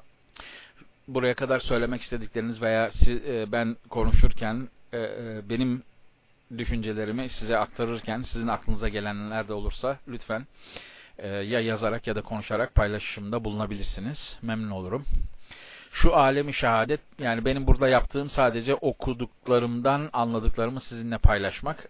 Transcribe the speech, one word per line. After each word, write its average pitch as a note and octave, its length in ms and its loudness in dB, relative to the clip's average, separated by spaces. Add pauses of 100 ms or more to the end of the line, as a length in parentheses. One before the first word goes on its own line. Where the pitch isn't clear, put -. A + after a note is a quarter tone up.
(1080)
Buraya B2+ 260 0
kadar C3 260 -2
söylemek A#2+ 420 -2
istedikleriniz A2+ 600 -6
veya A2+ 280 0
si-, A#2+ 380 8
e, A2 240 -4
ben A#2 240 0 (120)
konuşurken, A2+ 800 6 (240)
e, A#2+ 60 -8
e, A2 500 -10
benim B2 340 0 (760)
düşüncelerimi A2 680 -4
size A2 300 -2
aktarırken A2+ 640 -4
sizin A#2 260 -6
aklınıza G#2+ 400 0
gelenler G#2 600 -6
de G#2+ 40 -6
olursa B2+ 460 -6 (100)
lütfen, A#2+ 380 -8 (720)
e, G2+ 100 -12
ya G2+ 320 -4
yazarak A2+ 460 -4
ya A2 100 -4
da G#2 60 -6
konuşarak A2 520 -4
paylaşımda G#2 680 -2
bulunabilirsiniz. G#2 1000 -8
Memnun A2 280 -6
olurum. F#2+ 340 -6 (880)
Şu - 240 8
alemi C#3+ 380 4
şehadet, A#2+ 460 0 (180)
yani A#2 260 -2
benim C3+ 220 0
burada C3 220 8
yaptığım C#3 420 2
sadece A#2+ 440 2
okuduklarımdan B2 1400 -2
anladıklarımı A#2 680 -2
sizinle A#2 380 -8
paylaşmak. G#2+ 720 2